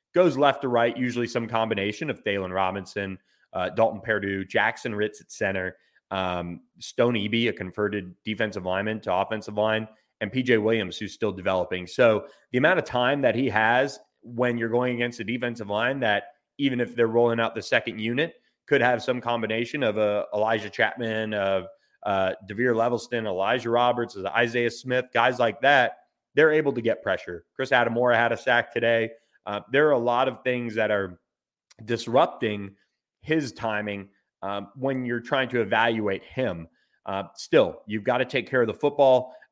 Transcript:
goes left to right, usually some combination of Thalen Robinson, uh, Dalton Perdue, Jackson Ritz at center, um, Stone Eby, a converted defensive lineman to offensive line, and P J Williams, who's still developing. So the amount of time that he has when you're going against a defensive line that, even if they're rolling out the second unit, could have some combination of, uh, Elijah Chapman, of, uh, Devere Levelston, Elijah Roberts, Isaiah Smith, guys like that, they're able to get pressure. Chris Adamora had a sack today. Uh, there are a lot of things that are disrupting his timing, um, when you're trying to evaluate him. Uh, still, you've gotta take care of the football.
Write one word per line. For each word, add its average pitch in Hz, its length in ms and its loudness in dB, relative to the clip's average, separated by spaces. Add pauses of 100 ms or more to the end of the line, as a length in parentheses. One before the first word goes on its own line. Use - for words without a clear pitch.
(140)
goes 170 220 4
left 139 260 2
to 131 60 -4
right, 117 280 2
usually 120 300 -2
some 117 220 -4
combination 110 640 -2
of 104 120 -10
Thalen 95 320 -2
Robinson, 95 640 -4 (340)
uh, 92 180 -4
Dalton 104 300 0
Perdue, 98 440 -2
Jackson 110 500 -2
Ritz 107 260 -4
at - 120 -20
center, 95 440 -4 (340)
um, 90 500 -4 (180)
Stone 120 360 0
Eby, 113 340 0
a 104 40 0
converted 98 640 -4 (100)
defensive 104 420 -4
lineman 101 340 -2
to 92 140 -2
offensive 104 420 -2
line, 110 320 0 (320)
and 104 100 -6
P 131 120 -2
J 123 160 4
Williams, 104 400 0
who's 98 160 -10
still 107 180 -4
developing. 92 540 -2
So 113 400 2 (260)
the 123 60 0
amount 165 200 4
of 147 60 0
time 127 380 0
that 120 120 4
he 127 140 0
has 113 500 2 (220)
when 120 360 -2
you're 117 120 -4
going 123 260 -2
against 120 240 -4
a 113 60 -8
defensive 117 440 -6
line 117 320 -2
that, 104 240 0 (340)
even 131 220 0
if 123 140 -4
they're 117 140 4
rolling 117 320 4
out 113 140 0
the 107 80 -6
second 113 360 -2
unit, 123 360 -2 (320)
could 139 140 4
have 120 220 4
some 123 180 -2
combination 117 640 -2
of, 107 160 0
uh, 104 340 0
Elijah 107 380 0
Chapman, 110 640 -2
of, 98 300 0 (400)
uh, 95 280 0 (140)
Devere 117 280 0
Levelston, 113 520 -2
Elijah 107 440 -2
Roberts, 120 460 0
Isaiah 117 540 0
Smith, 127 420 -4
guys 120 260 4
like 117 240 0
that, 131 360 4 (380)
they're 156 160 6
able 151 200 2
to 120 80 -4
get 113 220 0
pressure. 87 420 -4 (100)
Chris 131 160 -6
Adamora 120 440 4
had 117 180 4
a 113 40 0
sack 120 360 2
today. 113 380 2 (360)
Uh, 101 140 -4 (100)
there 143 180 4
are 147 40 4
a 131 60 4
lot 120 280 2
of 120 160 -6
things 120 320 -2
that 107 160 0
are 95 300 -2 (640)
disrupting 113 880 -2 (460)
his 147 320 -2
timing, 104 560 -4 (340)
um, 101 320 -6
when 131 300 -4
you're 120 160 -4
trying 127 300 -2
to 123 100 2
evaluate 107 640 0
him. 92 420 -4 (380)
Uh, 98 200 -4 (100)
still, - 520 2
you've 107 180 -6
gotta 127 200 0
take 123 240 -4
care 127 140 2
of 117 40 2
the 104 80 -4
football. 135 600 2 (180)